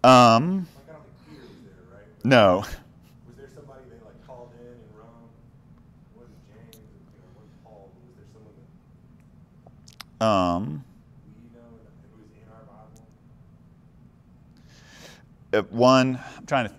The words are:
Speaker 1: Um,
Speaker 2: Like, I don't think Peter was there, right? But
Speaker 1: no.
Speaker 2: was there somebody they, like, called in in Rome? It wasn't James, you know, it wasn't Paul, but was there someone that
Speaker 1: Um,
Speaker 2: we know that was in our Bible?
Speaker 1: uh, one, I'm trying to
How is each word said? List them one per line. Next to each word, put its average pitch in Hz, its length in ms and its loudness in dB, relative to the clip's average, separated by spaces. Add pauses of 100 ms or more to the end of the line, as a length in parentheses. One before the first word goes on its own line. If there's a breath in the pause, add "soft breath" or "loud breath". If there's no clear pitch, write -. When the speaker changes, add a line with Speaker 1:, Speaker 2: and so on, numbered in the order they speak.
Speaker 1:
Um, 127 680 4
Speaker 2:
Like, - 140 -20
I - 40 -20
don't - 80 -20
think - 240 -20
Peter - 160 -20
was - 240 -20
there, - 240 -20
right? - 160 -20 (160)
But 113 80 -6
Speaker 1:
no. 104 280 4 (680 loud breath)
Speaker 2:
was - 120 -20
there - 180 -20
somebody 139 340 -20
they, 117 160 -20
like, - 220 -20
called 123 240 -20 (100)
in 120 60 -20
in 120 260 -20
Rome? 117 400 -20 (800)
It - 0 -
wasn't - 320 -20
James, - 320 -20
you - 400 -20
know, - 80 -20
it - 80 -20
wasn't - 300 -20
Paul, 98 260 -20
but - 160 -20
was - 80 -20
there - 180 -20
someone - 220 -20 (1700)
that - 40 -4
Speaker 1:
Um, 95 600 -4 (560)
Speaker 2:
we - 160 -20
know 117 80 -20 (160)
that - 80 -20 (240)
was - 240 -20
in - 160 -20
our - 160 -20
Bible? - 320 -20 (2500 soft breath)
Speaker 1:
uh, 101 220 -6
one, 127 440 2 (180 loud breath)
I'm - 80 -20
trying 127 220 -6
to - 120 -16